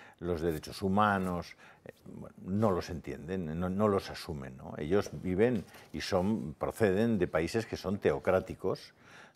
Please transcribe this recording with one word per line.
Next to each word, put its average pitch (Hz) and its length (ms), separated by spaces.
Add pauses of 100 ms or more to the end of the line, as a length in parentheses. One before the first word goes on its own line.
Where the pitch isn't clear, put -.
(180)
los 85 240
derechos 78 400
humanos, 95 760 (300)
eh, - 80 (100)
bueno, - 300 (100)
no 101 260
los 85 200
entienden, 80 680
no, 90 120
no 104 180
los 98 220
asumen, 67 480
¿no? 80 180
Ellos 185 320 (140)
viven 95 420 (300)
y 73 80
son, 92 560
proceden 101 600
de 85 100
países 85 360
que - 140
son 98 200
teocráticos, 92 960 (420)